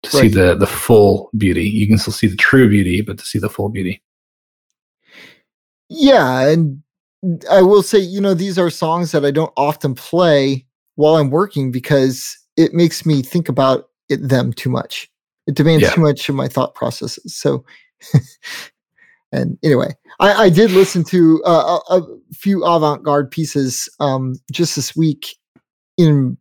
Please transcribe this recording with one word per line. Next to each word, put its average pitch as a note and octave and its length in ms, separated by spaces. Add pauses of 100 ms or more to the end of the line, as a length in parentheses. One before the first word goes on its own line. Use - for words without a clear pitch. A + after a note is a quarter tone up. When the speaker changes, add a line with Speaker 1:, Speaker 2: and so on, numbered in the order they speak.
Speaker 1:
to - 60
see C#3+ 120
Speaker 2:
Right. A2 120
Speaker 1:
the, F2+ 220
the G2 100
full G2+ 680
beauty. F#2 320
You G#2 180
can G#2+ 120
still G#2+ 140
see - 140
the F#2+ 100
true C3 320
beauty, G2 340
but G2 160
to - 80
see - 120
the G2+ 120
full G2+ 180
beauty. G2 340 (1900)
Speaker 2:
Yeah, D#3 600
and D3+ 340 (680)
I F#3 120
will G3 200
say, G#3 160
you F#3+ 220
know, G3 140
these F3+ 240
are F3 120
songs E3 420
that D3 120
I C#3+ 60
don't D#3 260
often C#3+ 380
play C#3+ 720 (300)
while D3+ 200
I'm C#3+ 140
working D3 400
because C3 680 (200)
it D#3+ 180
makes E3 300
me D3 180
think E3 260
about C3 400 (200)
it, C#3+ 200
them B2 240
too - 180
much. - 380 (380)
It C#3+ 80
demands D#3 280
Speaker 1:
Yeah. - 80
Speaker 2:
too - 100
much D3 280
of C#3+ 60
my C3 140
thought C3 260
processes. - 640
So, C3+ 280 (480)
<laughs> - 1200
and C3 300
anyway, C#3 320 (260)
I, C4+ 240
I F#3+ 60
did G3 200
listen F#3 340
to, D#3+ 400
uh, E3 340 (120)
a, F#3 100
a D#3+ 60 (260)
few F#3+ 320
avant-garde D3 680
pieces, C#3 580 (120)
um, C3 360 (140)
just E3 260
this - 200
week D#3 400 (600)
in C#3+ 440